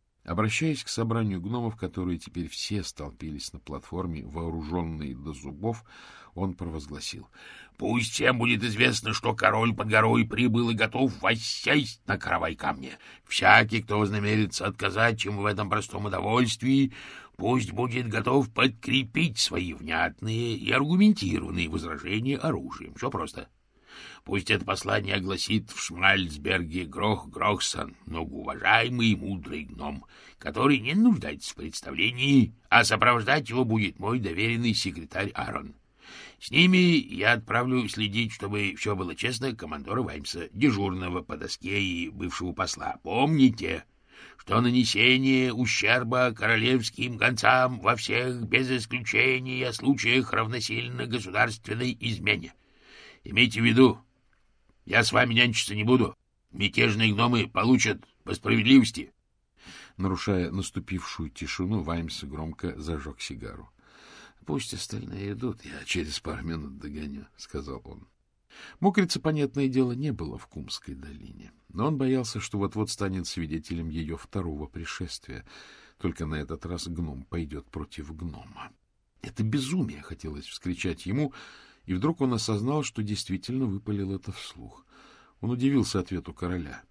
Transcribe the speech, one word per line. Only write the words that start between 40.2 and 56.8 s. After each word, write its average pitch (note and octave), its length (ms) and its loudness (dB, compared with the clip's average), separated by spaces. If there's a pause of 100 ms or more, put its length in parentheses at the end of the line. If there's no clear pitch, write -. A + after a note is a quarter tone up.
дежурного F#2 720 0
по - 140 -10
доске F#2+ 440 -6
и E2+ 280 -2
бывшего F2 440 -6
посла. D2+ 500 -6
Помните, A#2 840 4 (540)
что G#2 220 2
нанесение B2+ 920 4
ущерба B2 800 2
королевским A2+ 840 0
гонцам B2 640 4
во A#2 160 4
всех, A#2+ 460 -2
без B2+ 280 2
исключения, B2+ 1040 0
случаях A#2+ 600 2
равносильно A#2+ 760 -2
государственной A2+ 920 -2
измене. G#2 560 -2 (680)
Имейте A2+ 380 4
в - 20 4
виду, A#2 340 8 (880)
я A#2 180 2
с G#2+ 100 0
вами A#2 200 4
нянчиться A2+ 420 2
не G#2 80 -2
буду. A#2+ 320 4 (380)
Мятежные A2 600 2